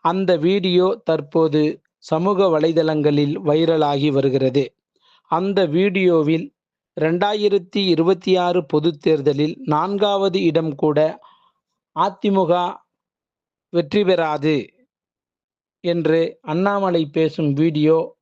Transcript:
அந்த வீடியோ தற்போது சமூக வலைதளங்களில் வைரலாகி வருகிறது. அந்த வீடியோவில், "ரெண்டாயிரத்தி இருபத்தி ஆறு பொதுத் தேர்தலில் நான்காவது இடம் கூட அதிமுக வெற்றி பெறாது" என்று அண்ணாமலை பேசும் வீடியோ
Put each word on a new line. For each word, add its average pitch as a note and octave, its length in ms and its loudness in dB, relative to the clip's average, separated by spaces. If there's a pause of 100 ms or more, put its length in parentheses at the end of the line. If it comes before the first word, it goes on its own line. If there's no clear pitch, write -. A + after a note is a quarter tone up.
அந்த F#3 360 0
வீடியோ F#3 640 0
தற்போது D3+ 760 0 (160)
சமூக F3+ 600 0
வலைதளங்களில் D3+ 880 0
வைரலாகி D3+ 600 0
வருகிறது. C3+ 680 0 (520)
அந்த F#3+ 380 0
வீடியோவில், F3 880 0 (480)
"ரெண்டாயிரத்தி G3 840 -2
இருபத்தி F3 480 2
ஆறு F3 300 0
பொதுத் D3+ 360 -2
தேர்தலில் D3 640 0
நான்காவது G3 760 -2
இடம் D#3+ 320 0
கூட D3+ 440 0 (800)
அதிமுக F3+ 760 0 (960)
வெற்றி E3+ 340 0
பெறாது" D#3 680 -2 (1040)
என்று E3 640 0
அண்ணாமலை F3+ 640 -2
பேசும் D#3 480 -2
வீடியோ D#3 680 0